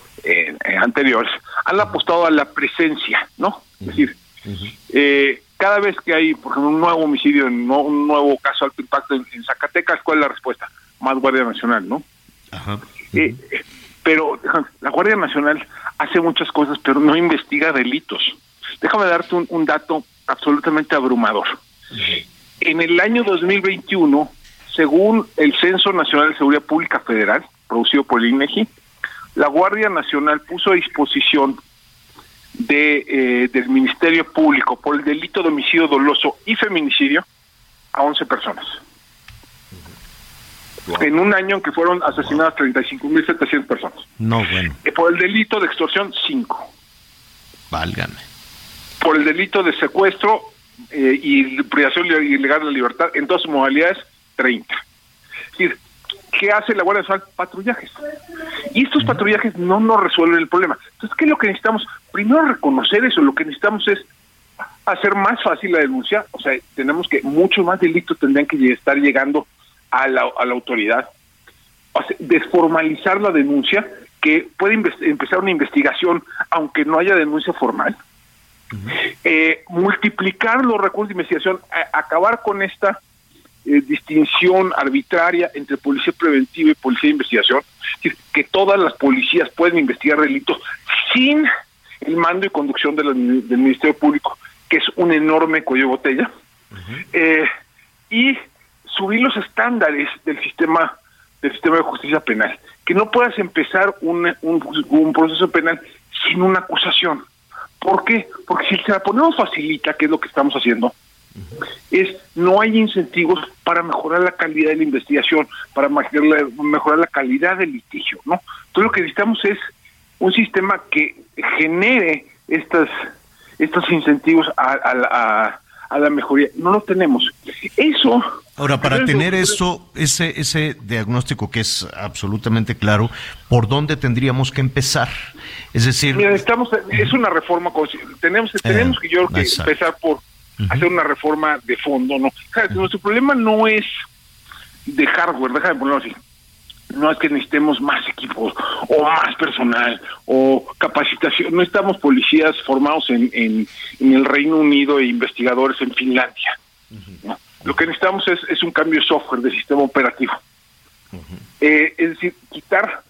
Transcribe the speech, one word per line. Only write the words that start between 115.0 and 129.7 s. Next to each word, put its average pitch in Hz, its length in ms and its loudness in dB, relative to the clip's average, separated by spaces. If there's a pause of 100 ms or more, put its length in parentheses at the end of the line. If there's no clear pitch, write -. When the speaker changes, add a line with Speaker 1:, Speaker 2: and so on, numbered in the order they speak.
Speaker 1:
para 139 140 2
mejorar 147 380 0
la, 147 380 2
mejorar 151 360 2
la 170 80 2
calidad 143 500 0
del 175 140 -2
litigio, - 540 -10
¿no? 175 160 -2 (260)
Entonces 190 160 0
lo 220 80 2
que 202 100 -2
necesitamos 202 440 -2
es 202 120 0 (600)
un 185 160 2
sistema 196 480 0 (100)
que 151 240 -2 (420)
genere 170 680 0 (240)
estas, 160 400 0 (720)
estos 160 320 0
incentivos 156 560 4 (100)
a, 131 160 0
a 127 220 -2
la, 123 140 0
a, 110 500 0 (300)
a 143 100 -2
la 147 100 2
mejoría. 143 460 2
No 175 180 0
lo 208 80 2
tenemos. 180 480 0 (480)
Eso 277 440 4 (360)
Speaker 2:
Ahora, 139 240 -2
para 135 160 0
Speaker 1:
eso 262 80 0
Speaker 2:
tener 160 280 2
Speaker 1:
es 190 180 0
Speaker 2:
eso, - 440 -4